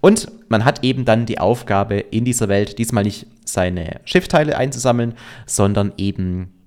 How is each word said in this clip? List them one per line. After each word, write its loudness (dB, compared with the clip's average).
Und 4
man 2
hat 0
eben 0
dann 4
die -6
Aufgabe, 0
in -2
dieser 0
Welt 0
diesmal 0
nicht -4
seine -4
Schiffteile 2
einzusammeln, 0
sondern 0
eben -4